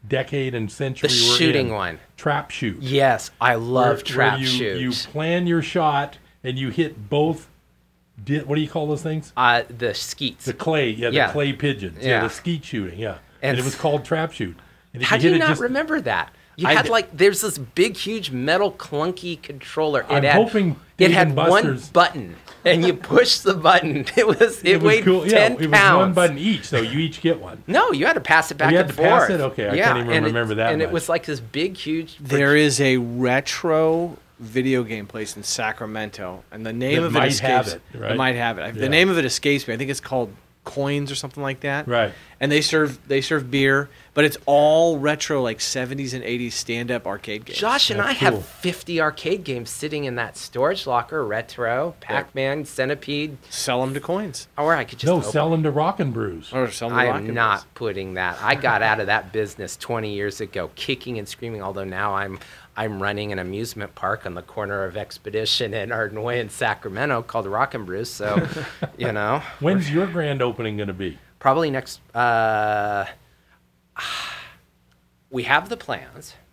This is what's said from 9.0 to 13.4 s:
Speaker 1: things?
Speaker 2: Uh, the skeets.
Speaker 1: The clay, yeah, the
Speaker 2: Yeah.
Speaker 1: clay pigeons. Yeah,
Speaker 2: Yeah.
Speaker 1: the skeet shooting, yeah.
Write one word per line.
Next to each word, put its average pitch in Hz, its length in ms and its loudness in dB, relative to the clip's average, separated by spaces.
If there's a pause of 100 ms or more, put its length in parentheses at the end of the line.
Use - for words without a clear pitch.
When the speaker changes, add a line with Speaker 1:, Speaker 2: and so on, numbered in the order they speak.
Speaker 1:
things? 156 340 -6
Speaker 2:
Uh, 120 320 4
the 120 260 -4
skeets. - 520 -8
Speaker 1:
The 123 80 -4
clay, 147 360 0
yeah, 117 200 -2
the 131 60 0
Speaker 2:
Yeah. 123 160 2
Speaker 1:
clay 143 200 0
pigeons. 101 480 -4
Yeah, 131 80 -2
Speaker 2:
Yeah. 117 140 4
Speaker 1:
the - 80 -2
skeet 170 340 -6
shooting, 95 340 -8
yeah. 104 180 -8 (260)